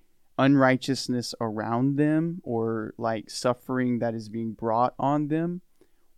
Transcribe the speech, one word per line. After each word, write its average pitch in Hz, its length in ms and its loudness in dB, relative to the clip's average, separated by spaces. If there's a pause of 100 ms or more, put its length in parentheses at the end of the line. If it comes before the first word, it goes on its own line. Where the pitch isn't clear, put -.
(380)
unrighteousness 131 1040 2
around 117 560 0
them 160 480 0
or, 113 520 -2
like, 113 340 -4
suffering 123 680 0
that 117 140 -2
is 110 140 -8
being 113 240 -6
brought 113 460 0
on 147 300 0
them? 170 340 -4 (560)